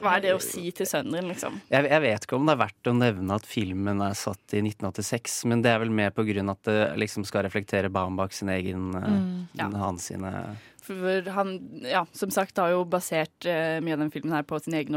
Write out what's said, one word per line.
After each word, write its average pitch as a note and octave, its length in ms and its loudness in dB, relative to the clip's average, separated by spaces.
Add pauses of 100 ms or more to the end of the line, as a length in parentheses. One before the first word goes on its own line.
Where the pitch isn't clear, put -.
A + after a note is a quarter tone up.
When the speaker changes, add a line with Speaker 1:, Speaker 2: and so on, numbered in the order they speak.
Speaker 1:
Hva F#3+ 160 2
er G3 60 4
det F#3 100 2
å F#3 80 2
si F3 300 -6
til F#3 160 -4
sønnen - 260 -2
din, F3 160 -4
liksom? - 320 -6 (100)
Speaker 2:
Jeg, C3+ 200 6
jeg D#3 100 8
vet A2+ 240 2
ikke - 120 -2
om C#3 100 4
det D#3 120 6
er A2+ 60 4
verdt - 240 -4
å A#2+ 80 6
nevne G2+ 380 4
at G#2+ 100 -2
filmen G2+ 560 0
er G2+ 140 0
satt - 400 -6
i G#2 80 2
nitten G#2+ 280 -2
åttiseks, - 540 -4
men A#2 160 4
det A#2 120 4
er A2+ 80 4
vel A2+ 100 0
mer G#2+ 200 4
på A2+ 140 0
grunn G2+ 240 0
at G2 140 -4
det G#2+ 340 2
liksom G#2+ 300 -2
skal G2+ 180 0
reflektere G2 480 0
Baumbach F#2+ 400 -2
sin G2 160 -6
egen, F#2 460 -2
eh, F#2 160 -2
Speaker 1:
Mm. F3+ 460 0
Ja. D#3+ 200 -4
Speaker 2:
hans F#2+ 320 -2
sine F#2+ 480 -6 (240)
Speaker 1:
For F#3 400 -2 (120)
han, F#3+ 360 -4 (140)
ja, F3+ 320 0
som G3 160 -4
sagt, F#3+ 260 0
har F3 140 2
jo F3+ 160 2
basert, E3+ 580 -2
eh, D#3+ 360 0
mye D#3+ 120 -2
av D3+ 60 0
den D3+ 120 0
filmen D3+ 220 -4
her D3+ 100 0
på D#3 220 -4
sine D#3+ 180 -2
egne D3 140 -2